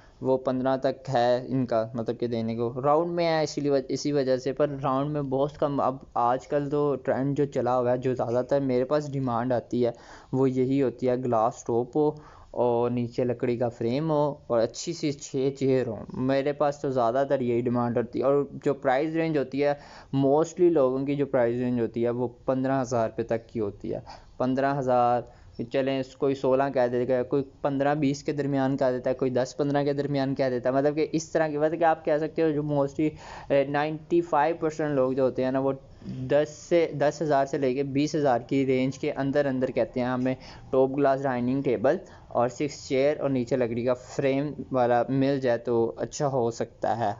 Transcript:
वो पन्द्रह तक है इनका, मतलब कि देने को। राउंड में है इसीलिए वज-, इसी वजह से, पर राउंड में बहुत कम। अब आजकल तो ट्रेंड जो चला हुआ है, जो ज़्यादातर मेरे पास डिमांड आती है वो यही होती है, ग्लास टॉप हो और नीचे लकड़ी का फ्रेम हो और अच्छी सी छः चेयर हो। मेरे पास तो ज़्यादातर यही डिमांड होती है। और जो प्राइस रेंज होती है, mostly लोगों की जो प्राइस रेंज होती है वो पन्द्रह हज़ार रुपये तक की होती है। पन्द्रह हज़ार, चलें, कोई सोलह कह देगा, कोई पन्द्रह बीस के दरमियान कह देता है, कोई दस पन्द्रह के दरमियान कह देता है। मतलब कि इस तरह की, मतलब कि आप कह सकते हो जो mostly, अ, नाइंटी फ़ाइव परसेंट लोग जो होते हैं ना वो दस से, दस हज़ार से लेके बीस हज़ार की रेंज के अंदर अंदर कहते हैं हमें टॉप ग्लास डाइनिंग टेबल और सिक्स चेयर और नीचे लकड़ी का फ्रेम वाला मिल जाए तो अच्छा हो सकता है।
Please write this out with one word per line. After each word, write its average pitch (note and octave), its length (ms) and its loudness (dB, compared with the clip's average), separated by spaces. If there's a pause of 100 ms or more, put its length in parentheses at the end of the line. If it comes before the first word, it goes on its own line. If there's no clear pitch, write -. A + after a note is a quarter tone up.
(240)
वो C3 140 2
पन्द्रह C3 400 0
तक C3+ 320 -2
है B2 380 2
इनका, A#2+ 480 0
मतलब A#2 220 -4
कि B2 100 -2
देने A2+ 280 -2
को। A#2 140 -2 (120)
राउंड D#3 300 2
में E3+ 140 0
है D#3+ 180 2
इसीलिए C#3+ 280 -2
वज-, C3+ 200 0
इसी C#3 200 -2
वजह C3 260 2
से, C3 160 -4
पर D3 160 0 (100)
राउंड C#3 320 -2
में D3 180 -4
बहुत C#3 280 -2
कम। C#3+ 200 -2
अब C3 280 -2 (120)
आजकल C3+ 520 0
तो D3 280 2
ट्रेंड C3 380 0
जो C#3+ 120 2
चला B2 260 0
हुआ B2 180 2
है, B2+ 60 2
जो C3 180 -2
ज़्यादातर B2 460 0
मेरे B2+ 220 2
पास D3 260 0
डिमांड B2+ 440 -2
आती A#2+ 280 -2
है A#2 120 2 (400)
वो C3+ 140 4
यही C3 320 0
होती B2+ 260 0
है, B2 160 0
ग्लास A#2+ 460 0
टॉप A#2+ 300 0
हो D3+ 180 2 (400)
और A#2+ 360 2
नीचे A#2+ 320 -2
लकड़ी B2 340 0
का A#2+ 120 0
फ्रेम B2+ 400 -2
हो D3 400 0
और A#2 100 2
अच्छी B2 340 -2
सी D#3 180 -4
छः C#3 380 -4
चेयर C3 380 2
हो। A2 100 -6 (260)
मेरे C3+ 300 0
पास C#3+ 280 0
तो D3 100 -2
ज़्यादातर C3 500 2
यही A#2+ 200 0
डिमांड A#2+ 360 0
होती A#2 220 -2
है। A#2+ 60 0
और C#3 240 2 (160)
जो C#3+ 80 2
प्राइस C#3 400 0
रेंज D#3+ 240 0
होती C3+ 220 -2
है, C#3+ 180 2 (380)
mostly D#3 560 4
लोगों C3+ 340 4
की C#3+ 100 -2
जो C#3+ 100 0
प्राइस A#2+ 340 2
रेंज B2 200 0
होती A2+ 220 -2
है A#2 100 2
वो B2 160 -2 (200)
पन्द्रह C3 280 0
हज़ार A#2+ 320 0
रुपये A2+ 200 -4
तक A2+ 200 -4
की - 120 -8
होती G2+ 300 -6
है। G#2+ 140 -6 (360)
पन्द्रह C3 320 0
हज़ार, B2 600 2 (320)
चलें, C3+ 400 -2 (160)
कोई C#3 160 0
सोलह C3+ 340 2
कह B2+ 180 2
देगा, B2 360 2
कोई C3+ 180 -2 (220)
पन्द्रह C#3+ 320 0
बीस C#3+ 280 0
के D#3 100 -2
दरमियान C#3 420 0
कह C3 160 2
देता B2+ 180 -2
है, C3 40 2
कोई C3 160 -2
दस C3 240 -2
पन्द्रह C#3+ 300 0
के C#3+ 100 0
दरमियान C#3 400 -2
कह C3+ 160 0
देता B2 200 -2
है। C3 60 2
मतलब D3 200 2
कि D#3 80 2
इस D#3 300 -4
तरह D#3+ 160 2
की, D3 80 -4
मतलब D#3 200 0
कि E3 80 2
आप D#3+ 200 2
कह D#3 120 2
सकते D#3 240 -2
हो D#3+ 100 4
जो D3 140 0
mostly, D3 440 0
अ, - 600 -2
नाइंटी D#3 520 0
फ़ाइव E3 400 2
परसेंट D#3 340 -2
लोग C3 200 2
जो C3+ 80 2
होते B2+ 200 0
हैं B2+ 80 0
ना C3+ 80 0
वो C3+ 140 0 (540)
दस D3 220 2
से, E3 460 0
दस D3 260 0
हज़ार C#3+ 240 2
से D3 120 -2
लेके C3+ 260 0
बीस C#3+ 320 0
हज़ार C3 280 2
की C#3 200 0
रेंज C3 340 0
के D3+ 140 -4
अंदर C#3 340 0
अंदर C3 260 -2
कहते A#2+ 280 -2
हैं B2 80 0
हमें B2+ 280 -2 (360)
टॉप C3+ 200 4
ग्लास C#3 300 2
डाइनिंग B2+ 420 -2
टेबल C3 360 2 (320)
और A#2+ 180 2
सिक्स D3 380 -6
चेयर C#3+ 300 2
और C#3 120 -2
नीचे C3 280 0
लकड़ी A#2 280 -2
का B2+ 80 2
फ्रेम C#3 580 -2 (220)
वाला A#2+ 360 4
मिल C3+ 300 2
जाए B2 200 2
तो A#2 260 2 (140)
अच्छा B2 260 -4
हो C3 260 0
सकता - 420 -4
है। A2 260 -2